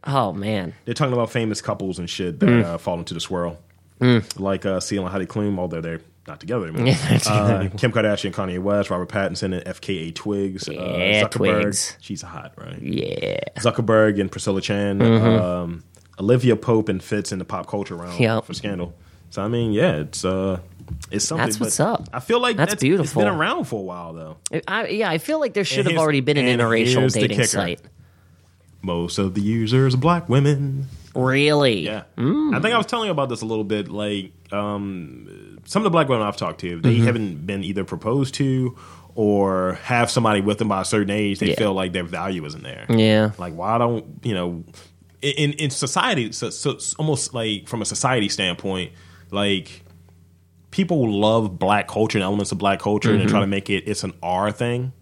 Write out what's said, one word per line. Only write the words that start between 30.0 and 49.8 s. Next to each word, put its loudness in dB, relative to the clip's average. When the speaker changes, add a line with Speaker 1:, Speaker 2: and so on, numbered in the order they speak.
Speaker 2:
women. 2
Speaker 1:
Really? 4
Speaker 2:
Yeah. -4
Speaker 1:
Mm. 2
Speaker 2:
I 2
think 2
I 4
was 2
telling -4
you -2
about 0
this -4
a -6
little -2
bit. -2
Like, -4
um, -8
some 0
of -2
the 4
black 4
women 2
I've -2
talked -6
to, -6
they 6
Speaker 1:
Mm-hmm. 6
Speaker 2:
haven't 0
been -4
either -2
proposed -2
to 0
or 2
have 2
somebody 4
with 0
them 0
by 0
a -4
certain 2
age. 0
They 2
Speaker 1:
Yeah. 2
Speaker 2:
feel 2
like -2
their -2
value -6
isn't -12
there. -14
Speaker 1:
Yeah. 6
Speaker 2:
Like, -8
why -2
don't, 0
you -2
know, -4
in, 0
in -4
society, -2
so, -6
so -4
it's -6
almost -2
like -4
from -6
a -4
society 0
standpoint, -4
like, -2